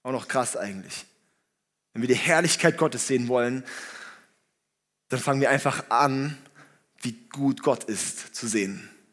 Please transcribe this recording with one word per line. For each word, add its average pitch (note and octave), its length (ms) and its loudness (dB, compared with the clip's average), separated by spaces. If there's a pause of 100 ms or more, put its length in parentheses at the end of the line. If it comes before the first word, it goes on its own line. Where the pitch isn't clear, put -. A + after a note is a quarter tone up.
Auch B2+ 100 -8
noch A#2+ 160 -6
krass B2 300 -2
eigentlich. F#2+ 480 -10 (880)
Wenn A2+ 80 -6
wir B2 80 -2
die B2+ 60 8
Herrlichkeit E3 640 4
Gottes B2+ 260 0
sehen B2 220 0
wollen, B2 360 0 (1500)
dann B2+ 100 -2
fangen C3+ 200 0
wir C3+ 120 4
einfach C3+ 400 0
an, C3+ 440 2 (680)
wie A#2 140 -6 (140)
gut C#3 320 0
Gott B2+ 220 2
ist, - 520 -6
zu A#2+ 120 -6
sehen. G2 420 -2 (240)